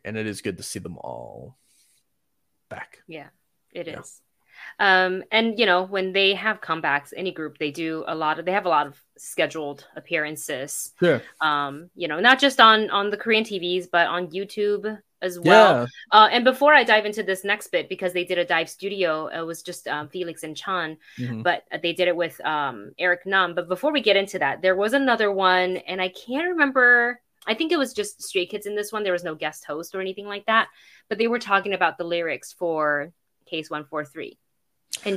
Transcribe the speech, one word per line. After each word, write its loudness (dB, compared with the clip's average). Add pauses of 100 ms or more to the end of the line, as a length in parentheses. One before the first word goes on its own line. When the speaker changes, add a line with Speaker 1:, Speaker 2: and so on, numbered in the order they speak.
Speaker 1:
and -10
it -6
is -8
good -6
to -16
see -10
them -12
all -14 (1120)
back. -18
Speaker 2:
Yeah, -16 (440)
it -10
Speaker 1:
Yeah. -12
Speaker 2:
is. -20 (580)
Um, 4 (100)
and, 2
you 4
know, 4
when -4
they 4
have -4
comebacks, -4
any -6
group, -10
they -4
do -6
a -4
lot -2
of, -10
they 0
have 0
a 0
lot 2
of -18 (160)
scheduled -6 (100)
appearances. -8
Speaker 1:
Sure. 4 (180)
Speaker 2:
Um, -2
you -6
know, -2
not 6
just 4
on, 6
on -2
the -4
Korean 0
T -6
Vs, -4
but 2
on -4
YouTube -4 (240)
as -6
well. 8
Speaker 1:
Yeah. -4 (260)
Speaker 2:
Uh, 10
and 2
before 6
I 8
dive 4
into -4
this -4
next -4
bit, -2
because -4
they -2
did -2
a 2
Dive 0
Studio, -4
it -8
was -10
just, -14
um, -6
Felix -10
and -10
Chan, -6 (220)
Speaker 1:
Mm-hmm. -8
Speaker 2:
but 0 (180)
they -2
did 0
it 0
with, -4
um, -4
Eric 0
Nam. 2
But -4
before 0
we 0
get 4
into -2
that, -2
there 4
was 0
another 2
one, 2
and -8
I 0
can't -6
remember. 4 (280)
I 2
think -4
it 2
was -2
just -6
Stray -2
Kids -10
in -6
this -6
one. -4
There 0
was -2
no -8
guest -8
host -10
or -6
anything -10
like -12
that, 2 (400)
but -4
they 2
were -2
talking -2
about 0
the -6
lyrics -6
for -2 (340)
Case -10
one -8
four -8
three. -14 (680)
And -4